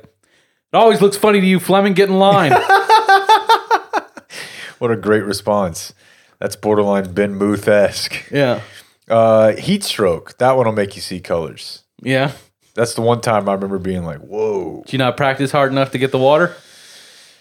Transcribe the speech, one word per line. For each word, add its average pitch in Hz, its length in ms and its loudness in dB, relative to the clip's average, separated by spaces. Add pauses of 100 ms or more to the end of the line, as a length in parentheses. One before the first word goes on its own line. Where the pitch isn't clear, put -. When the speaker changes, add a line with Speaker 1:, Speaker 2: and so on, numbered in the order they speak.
Speaker 1:
"It - 720 -12
always 214 240 4
looks 202 160 2
funny 208 240 2
to 185 60 2
you, 190 140 4
Fleming. 196 340 0
Get 196 140 2
in 190 100 0
line." 196 400 4
Speaker 2:
<laughs> 453 40 0 (2250)
What 120 120 -2
a 113 60 -2
great 104 260 0
response. 101 720 -4 (440)
That's 101 160 -8
borderline 101 600 0
Ben 101 200 0
Muth-esque. 101 960 0
Speaker 1:
Yeah. 123 300 -2 (480)
Speaker 2:
Uh, 110 440 4
heat 202 300 -4
stroke. - 540 -4
That 127 200 2
one 127 100 2
will 110 80 -2
make 101 220 -4
you 92 40 -16
see - 180 -10
colors. 82 640 -8 (180)
Speaker 1:
Yeah. 131 300 -2 (420)
Speaker 2:
That's 117 180 -2
the - 80 -6
one 117 220 0
time 104 260 0
I 98 60 0
remember 98 240 -6
being 90 260 -6
like, 78 140 -10
"Whoa." 101 640 -6
Speaker 1:
Did - 80 -20
you 131 60 -2
not 127 180 0
practice 135 340 -2
hard 139 220 0
enough 135 200 -2
to 131 60 -4
get 131 140 -2
the 131 60 0
water? 151 360 2 (880)